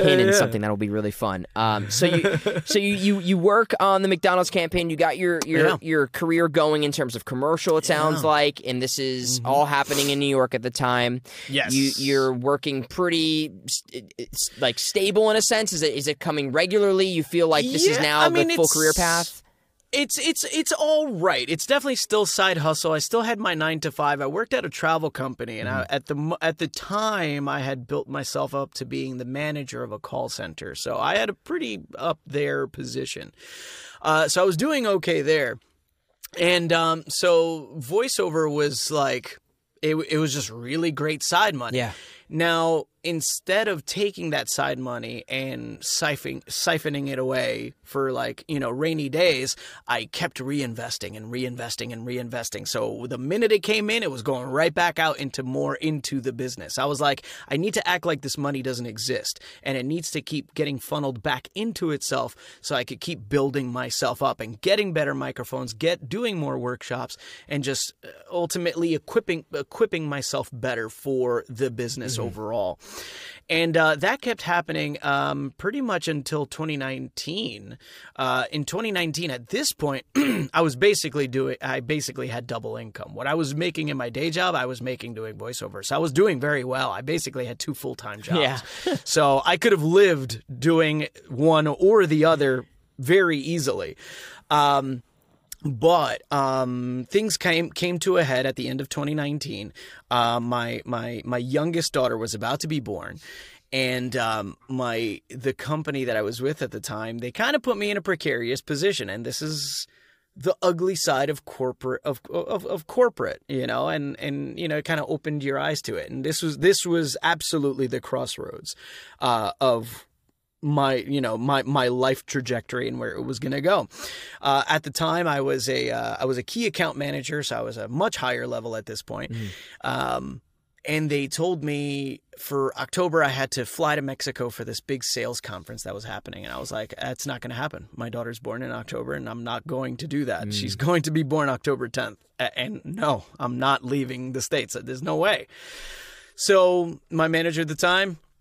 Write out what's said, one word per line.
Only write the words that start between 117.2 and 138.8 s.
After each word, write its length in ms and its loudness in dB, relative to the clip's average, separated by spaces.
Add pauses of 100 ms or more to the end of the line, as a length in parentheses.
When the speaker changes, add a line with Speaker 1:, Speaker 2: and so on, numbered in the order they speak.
Speaker 2:
absolutely 640 0
the 140 -2
crossroads, 760 -6 (460)
uh, 400 2
of 460 2 (560)
my, 340 4
you 260 0
know, 160 0
my, 240 2
my 260 2
life 380 2
trajectory 600 -4
and 140 -4
where 120 -6
it 100 -6
was 160 -4
gonna 240 -4
go. 260 2 (540)
Uh, 260 4
at 140 2
the 80 -10
time, 380 0
I 120 0
was 300 0
a, 200 0
uh, 300 -4
I 60 -2
was 120 0
a 40 -6
key 240 -2
account 320 -2
manager, 460 -6
so 120 -4
I 60 -2
was 160 -6
a 100 -8
much 280 0
higher 320 -2
level 280 -6
at 80 -8
this 160 -10
point. 320 -8
Speaker 1:
Mm-hmm. 140 -6 (380)
Speaker 2:
Um, 560 -2 (460)
and 240 0
they 180 0
told 360 -2
me 560 -4 (180)
for 400 -2
October, 460 2
I 40 4
had 240 -2
to 140 -4
fly 300 0
to 60 -2
Mexico 480 -4
for 140 -10
this 160 -8
big 240 -6
sales 360 -4
conference 440 -12
that 100 -8
was 100 -12
happening. 400 -12
And 100 -10
I 40 -8
was 140 -10
like, 280 -8
"That's 260 -6
not 160 -8
gonna 120 -10
happen. 400 -8
My 160 -8
daughter's 280 -8
born 240 -8
in 80 -8
October, 420 -8